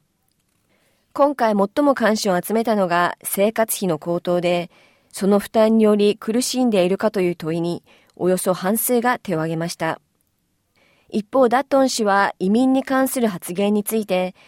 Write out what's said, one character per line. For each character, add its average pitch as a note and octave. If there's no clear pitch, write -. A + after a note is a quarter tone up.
今 D4
回 A3
最 G3+
も C#4
関 A3
心 G#3
を F3
集 F#3+
め A3+
た A3+
の G3
が E3+
生 G3+
活 A3+
費 G3
の D#3+
高 F3
騰 F3
で、 F3
そ -
の G3+
負 -
担 A3
に A3
よ G#3
り G#3
苦 A3+
し B3+
ん B3
で F#3+
い F3+
る F#3+
か A3
と G#3
い F3
う E3+
問 E3
い E3+
に、 E3+
お F3+
よ F#3
そ F3+
半 F#3
数 A#3+
が B3
手 -
を D#3+
挙 D#3+
げ E3
ま E3
し -
た。 D#3+
一 G#3
方、 B3+
ダ B3+
ッ -
ト C4+
ン C4
氏 A#3
は G3
移 F#3
民 B3+
に C4
関 C4
す C4
る A3+
発 F3+
言 G3+
に G#3
つ A3
い A3
て、 F#3